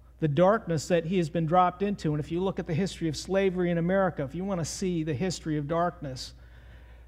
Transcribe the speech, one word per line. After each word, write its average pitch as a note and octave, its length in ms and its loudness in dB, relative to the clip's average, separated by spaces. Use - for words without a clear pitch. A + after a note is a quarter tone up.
the D#3+ 80 2
darkness F3 600 2
that E3+ 180 2
he F#3+ 100 0
has E3+ 140 2
been E3 160 0
dropped F3+ 360 4
into. F#3+ 300 -2
And D3+ 80 0
if C#3+ 100 -8
you E3 100 -2
look F#3+ 180 -2
at F3+ 80 -6
the E3+ 80 -2
history E3 340 -2
of D3 80 -2
slavery F#3 540 0
in E3+ 80 2
America, F#3 440 2
if C3 120 -6
you F3 100 -6
want G3 160 -2
to D#3 60 -2
see F3+ 360 -2
the D#3 120 -2
history D#3+ 420 -2
of D3 100 -4
darkness, E3 680 -4